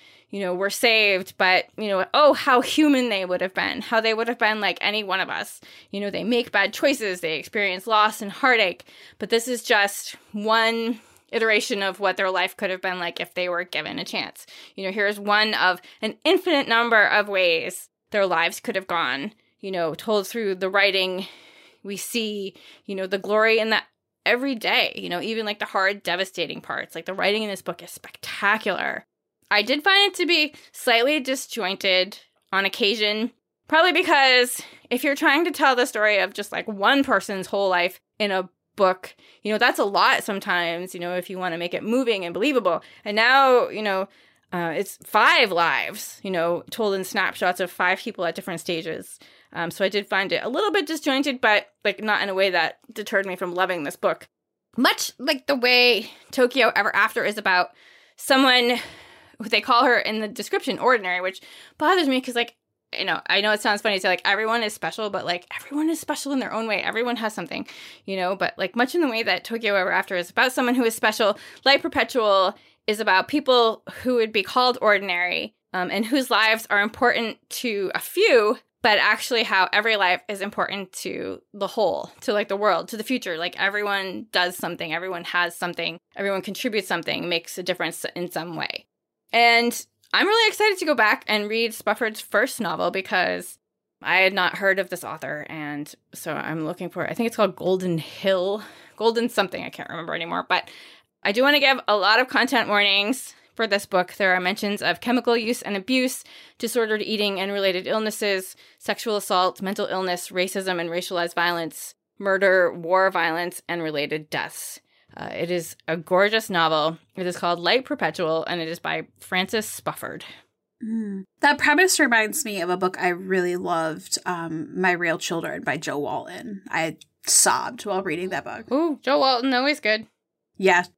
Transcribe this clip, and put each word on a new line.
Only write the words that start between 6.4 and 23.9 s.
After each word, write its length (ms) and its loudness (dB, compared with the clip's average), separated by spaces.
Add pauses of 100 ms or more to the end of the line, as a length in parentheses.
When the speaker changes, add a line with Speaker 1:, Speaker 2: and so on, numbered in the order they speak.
Speaker 1:
bad 220 2
choices, 480 0
they 160 -4
experience 500 -4
loss 340 2
and 100 -8
heartache, 520 2 (360)
but 100 -8
this 180 0
is 160 -4
just 540 0 (160)
one 680 0 (320)
iteration 500 0
of 180 -4
what 180 0
their 140 0
life 260 -2
could 120 -4
have 120 -6
been 180 -4
like 200 -6
if 140 -8
they 160 -4
were 140 -2
given 360 -6
a 60 -8
chance. 400 -10 (300)
You 80 -10
know, 80 -4
here's 280 0
one 340 2
of 280 2 (200)
an 220 -6
infinite 440 2
number 380 4
of 240 2
ways 600 0 (220)
their 140 2
lives 340 2
could 160 -6
have 120 -4
gone, 460 -2 (260)
you 120 -10
know, 240 -2
told 320 0
through 280 -4
the 140 -2
writing. 580 2 (560)
We 140 -8
see, 580 -6 (300)
you 100 -8
know, 120 -6
the 100 -2
glory 420 4
in 100 0
that 160 0 (400)